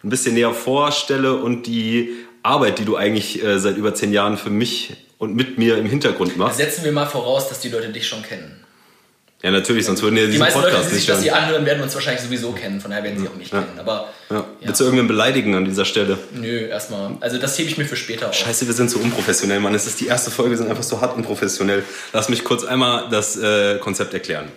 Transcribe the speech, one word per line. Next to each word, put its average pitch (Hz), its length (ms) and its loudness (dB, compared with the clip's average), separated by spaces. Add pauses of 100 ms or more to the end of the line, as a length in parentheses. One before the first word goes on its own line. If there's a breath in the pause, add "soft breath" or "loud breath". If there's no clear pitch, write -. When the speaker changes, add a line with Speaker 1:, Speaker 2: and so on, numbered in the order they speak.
Speaker 1:
bisschen 117 320 0
näher 117 180 4
vorstelle 135 800 2
und 120 320 -2
die 117 440 0 (320 loud breath)
Arbeit, 123 380 2
die 107 40 0
du 104 120 2
eigentlich, 104 460 0
äh, 101 180 2
seit 98 160 2
über 104 180 0
zehn 104 180 0
Jahren 104 240 2
für 104 140 -6
mich 110 420 0 (260)
und 107 180 -4
mit 127 220 0
mir 113 200 4
im 107 80 0
Hintergrund 98 500 0
machst. 101 220 2
Speaker 2:
Setzen 147 260 -2
wir 151 60 2
mal 147 160 0
voraus, 131 420 0
dass - 120 -8
die 127 80 -6
Leute 113 220 -4
dich 101 180 -4
schon 110 160 -6
kennen. 80 340 -12 (840 soft breath)
Speaker 1:
Ja, 95 80 2
natürlich, 98 340 2
sonst 98 160 0
würden 110 140 4
die 110 60 6
ja 107 40 6
Speaker 2:
Die 107 60 2
Speaker 1:
diesen 147 120 4
Speaker 2:
meisten - 160 4
Leute, - 120 4
Speaker 1:
Podcast - 180 2
Speaker 2:
die - 60 2
sich - 60 2
Speaker 1:
nicht - 60 2
Speaker 2:
das 101 100 4
Speaker 1:
hören. 98 60 0
Speaker 2:
hier 151 120 4
anhören, 156 300 2
werden 135 160 2
uns 135 120 -6
wahrscheinlich 127 300 -4
sowieso 120 280 -4
kennen. 98 280 -6
Von 101 100 -12
daher 104 140 -6
werden 101 160 -6
sie 95 80 -4
auch - 80 -10
nicht 90 160 -10
Speaker 1:
Ja. 101 100 0
Speaker 2:
kennen. - 160 -10
Aber, 104 300 -4 (220 loud breath)
Speaker 1:
Ja. 107 80 -2
Speaker 2:
ja. 101 60 -4 (180)
Speaker 1:
Willst - 180 -2
du 135 40 6
irgendwen 127 240 4
beleidigen 110 460 2
an 92 100 2
dieser 95 200 0
Stelle? 98 340 2 (140)
Speaker 2:
Nö, 117 340 -6
erstmal. 101 540 -8
Also 123 180 -2
das 135 200 -2
hebe 160 100 -2
ich 156 100 -4
mir 147 60 -2
für - 120 -6
später 113 320 -6
auf. - 60 -4
Speaker 1:
Scheiße, 117 320 0
wir 117 80 0
sind 120 160 4
so 120 80 0
unprofessionell, 101 640 0
Mann. 104 160 2
Es 104 100 0
ist - 140 -6
die 123 80 -2
erste 123 240 0
Folge, 123 200 2
wir 117 60 0
sind 113 120 -2
einfach 110 140 -2
so 110 160 -4
hart 127 160 0
unprofessionell. 101 680 0 (280 loud breath)
Lass 107 160 0
mich 117 140 0
kurz 120 220 0
einmal 123 460 0
das, 107 260 0
äh, 101 420 4
Konzept 101 360 -4
erklären. 78 320 -4 (100)